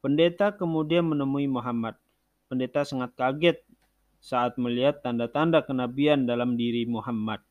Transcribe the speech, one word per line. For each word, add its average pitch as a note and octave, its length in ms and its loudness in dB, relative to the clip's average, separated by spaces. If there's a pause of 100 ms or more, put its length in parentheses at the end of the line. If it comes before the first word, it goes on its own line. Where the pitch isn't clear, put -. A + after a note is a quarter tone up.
Pendeta F3 480 2
kemudian E3 560 0
menemui C#3+ 400 0
Muhammad. A#2 480 -4 (480)
Pendeta B2+ 400 -2
sangat B2+ 320 -6
kaget D3+ 400 2 (640)
saat B2 400 -2
melihat B2 400 0
tanda-tanda C#3 640 0
kenabian C3 640 0
dalam B2 240 0
diri A#2 320 0
Muhammad. A2 640 -4